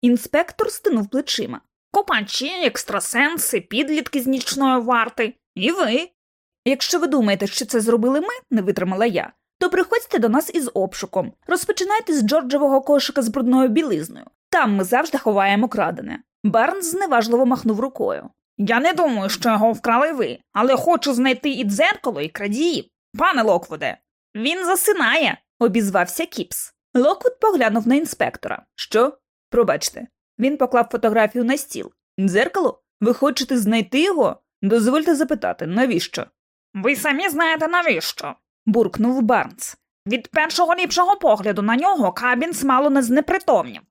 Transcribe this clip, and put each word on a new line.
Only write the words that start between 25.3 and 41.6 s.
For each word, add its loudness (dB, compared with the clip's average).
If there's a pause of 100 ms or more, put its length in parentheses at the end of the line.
обізвався 0
Кіпс. -10 (200)
Локвуд 2
поглянув 2
на 6
інспектора. -4 (120)
«Що? 0 (320)
Пробачте». 0 (320)
Він 0
поклав 2
фотографію 0
на 0
стіл. -10 (280)
«Дзеркало? 0 (180)
Ви 4
хочете 0
знайти 0
його? 0 (220)
Дозвольте 2
запитати, -4
навіщо?» -2 (480)
«Ви -2
самі -2
знаєте, -2
навіщо», -2 (320)
буркнув 2
Барнс. -2 (300)
«Від -4
першого 0
ліпшого 0
погляду 2